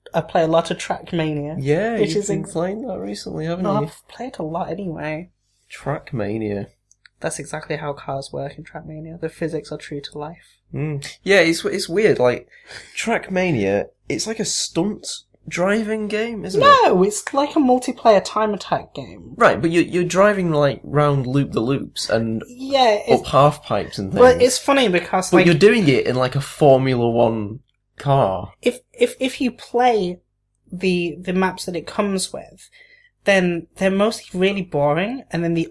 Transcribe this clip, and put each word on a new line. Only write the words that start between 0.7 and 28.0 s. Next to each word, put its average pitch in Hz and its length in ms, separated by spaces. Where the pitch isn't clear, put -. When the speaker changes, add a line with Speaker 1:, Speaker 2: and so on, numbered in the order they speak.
Speaker 1:
Trackmania. 156 840
Speaker 2:
Yeah, 180 400
Speaker 1:
which - 100
Speaker 2:
you've 160 100
Speaker 1:
is 202 80
Speaker 2:
been 160 160
Speaker 1:
inc- - 80
Speaker 2:
playing 185 360
that 185 120
recently, 190 480
haven't 175 160
Speaker 1:
No, 208 180
Speaker 2:
you? 151 60
Speaker 1:
I've - 200
played 254 300
a 180 60
lot 165 260
anyway. 160 640
Speaker 2:
Trackmania. 107 960
Speaker 1:
That's 165 200
exactly 156 380
how 147 160
cars 135 380
work 143 260
in 156 60
Trackmania. 160 560
The 160 100
physics 156 420
are 151 60
true 147 240
to - 160
life. 151 420
Speaker 2:
Mm. 143 300
Yeah, 196 160
it's, 165 260
it's - 240
weird. 175 300
Like, 123 280
Trackmania, 170 880
it's - 180
like 226 120
a 214 60
stunt - 600
driving 208 640
game, 220 340
isn't 196 180
it? 523 40
Speaker 1:
No, 415 380
it's - 300
like 285 220
a 330 40
multiplayer 247 640
time 214 300
attack - 400
game. 120 440
Speaker 2:
Right, 165 240
but 165 100
you're, 170 120
you're 180 200
driving, 185 480
like, 147 320
round 143 420
loop-the-loops 127 840
and 113 380
Speaker 1:
Yeah, 254 600
it's - 140
Speaker 2:
up - 60
half 147 360
pipes 104 340
and 98 160
Speaker 1:
Well, 247 180
Speaker 2:
things. 247 120
Speaker 1:
it's 247 160
funny 277 300
because, 180 420
Speaker 2:
But 180 60
Speaker 1:
like, 180 80
Speaker 2:
you're 170 100
doing 202 320
it 127 180
in, 123 100
like, 127 200
a 139 60
Formula 131 680
One 113 520
car. 135 640